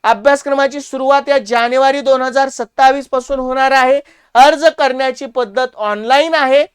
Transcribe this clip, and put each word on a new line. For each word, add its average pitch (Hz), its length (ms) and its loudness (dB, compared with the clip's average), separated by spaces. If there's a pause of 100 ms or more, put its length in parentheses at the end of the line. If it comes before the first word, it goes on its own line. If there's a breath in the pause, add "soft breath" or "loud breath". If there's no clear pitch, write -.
अभ्यासक्रमाची 277 760 0
सुरुवात 277 480 -2
या 277 100 2
जानेवारी 254 600 0
दोन 262 220 0
हजार 262 260 -2
सत्तावीस 269 600 0
पासून 262 300 -4
होणार 262 320 -2
आहे. 269 300 2 (340 soft breath)
अर्ज 285 300 4
करण्याची 269 600 -2
पद्धत 247 480 -4
ऑनलाइन 226 600 0
आहे. 285 400 2